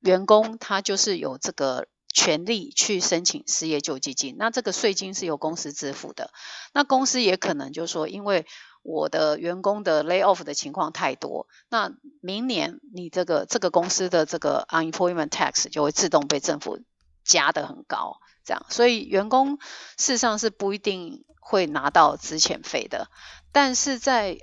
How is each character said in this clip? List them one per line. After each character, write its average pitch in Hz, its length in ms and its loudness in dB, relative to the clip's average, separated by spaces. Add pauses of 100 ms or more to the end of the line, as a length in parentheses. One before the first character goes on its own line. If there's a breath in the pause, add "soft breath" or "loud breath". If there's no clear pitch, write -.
员 185 240 4
工 220 340 6
他 202 220 -4
就 196 160 -2
是 190 220 0
有 135 180 -6
这 185 160 -6
个 135 360 -2 (200)
权 165 380 2
利 214 240 -2
去 190 300 0
申 175 240 0
请 151 220 -2
失 - 220 -2
业 147 140 0
救 135 160 -4
济 135 160 -8
金， 135 240 -6
那 220 120 0
这 247 120 -4
个 190 100 -4
税 202 220 0
金 190 180 -6
是 185 140 -6
由 156 100 -2
公 156 200 -4
司 147 180 -8
支 139 180 -6
付 147 220 -12
的。 - 160 -10 (420 loud breath)
那 285 120 2
公 269 200 4
司 254 160 0
也 190 160 6
可 185 160 -2
能 139 180 -4
就 160 160 -6
说， 160 220 -4
因 202 160 -10
为 190 220 2 (360 loud breath)
我 156 280 -2
的 156 280 2
员 175 220 -4
工 208 220 0
的 156 200 4
lay 180 200 2
off 180 200 4
的 147 120 -8
情 143 180 -6
况 160 180 -2
太 143 240 -2
多， - 340 -10 (200 soft breath)
那 202 240 -2 (300)
明 202 240 -6
年 175 340 -2 (140)
你 175 160 -10
这 180 160 0
个， 160 180 2
这 - 140 -2
个 180 120 2
公 180 200 2
司 185 180 0
的 170 160 4
这 165 140 -4
个 143 320 0
unemployment 160 580 0
tax - 400 -2
就 151 140 -2
会 147 100 2
自 180 160 0
动 147 180 4
被 143 140 0
政 - 200 -2
府 - 180 -8 (460)
加 156 260 6
得 156 160 -2
很 - 220 -14
高， - 300 -6 (260 soft breath)
这 190 100 -4
样。 - 140 -8
所 240 180 4
以 226 180 2
员 196 240 0
工 269 300 4 (400 loud breath)
事 - 140 0
实 240 40 2
上 220 220 0
是 220 120 0
不 202 220 -4
一 208 60 -4
定 185 460 -6 (160)
会 185 260 2
拿 143 240 -2
到 147 240 4
资 - 240 -8
遣 - 240 0
费 - 240 -4
的， - 220 -6 (420 loud breath)
但 269 240 4
是 262 240 -2
在， 220 440 0